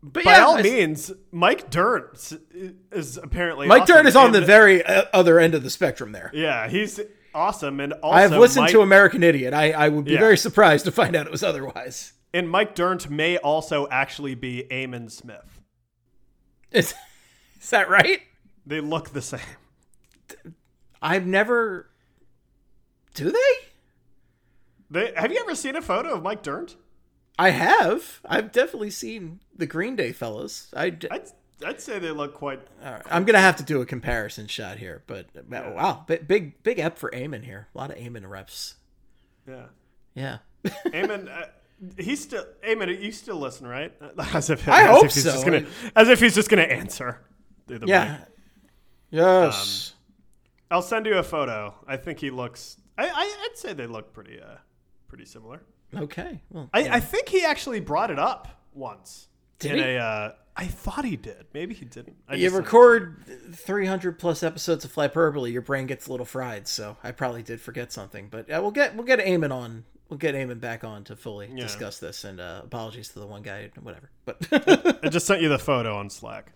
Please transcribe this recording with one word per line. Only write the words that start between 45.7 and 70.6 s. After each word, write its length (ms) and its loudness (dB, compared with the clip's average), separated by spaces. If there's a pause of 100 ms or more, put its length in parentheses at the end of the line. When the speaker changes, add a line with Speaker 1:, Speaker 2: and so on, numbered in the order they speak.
Speaker 2:
as 140 8
if 120 6
he's 140 4
just 140 0
gonna 120 4
answer. 580 -6 (500)
Either 180 -10
Speaker 1:
Yeah. 320 2
Speaker 2:
way. 0 - (880)
Speaker 1:
Yes. 840 0
Speaker 2:
Um, 40 -20 (720)
I'll 100 0
send 240 -6
you 120 0
a 60 -2
photo. 500 -8 (140)
I 100 -10
think 220 -14
he 120 -8
looks, 460 -14 (200)
I, 100 -4
I, 20 -4 (400)
I'd 80 -20
say 160 -14
they 140 -12
look 260 -16
pretty, 280 -20
uh, 140 -20 (520)
pretty 180 -20
similar. 360 -20 (340)
Speaker 1:
Okay. 540 -14
Well, 240 -18
Speaker 2:
I, 60 2
Speaker 1:
yeah. 160 -4
Speaker 2:
I 40 2
think 300 -8
he 160 -2
actually 340 -6
brought 300 -4
it 80 -6
up 300 -4 (260)
once. 540 -20 (320)
Speaker 1:
Did 140 -8
Speaker 2:
in 40 -2
Speaker 1:
he? 60 -2
Speaker 2:
a, 200 -4
uh, 300 -6 (240)
I 80 -10
thought 400 -10
he 100 -8
did. 380 -18
Maybe 220 -12
he 100 -20
didn't. 320 -20 (100)
I 80 -12
Speaker 1:
You 140 -2
Speaker 2:
just 60 -6
sent 100 -4
it 40 -14
to 60 2
Speaker 1:
record 800 4
three 300 -6
hundred 320 -6
plus 240 -4
episodes 420 -4
of 80 -16
Flyperbole, 600 -2
your 100 -8
brain 240 -6
gets 220 -12
a 40 -12
little 140 -10
fried, 420 -12
so 360 -12
I 80 -14
probably 320 -8
did 180 -16
forget 300 -14
something. 400 -18
But, 200 -18
uh, 100 -6
we'll 100 -6
get, 240 -2
we'll 100 -12
get 140 0
Eamon 340 -2
on. 300 -14 (260)
We'll 80 -16
get 180 -4
Eamon 240 -10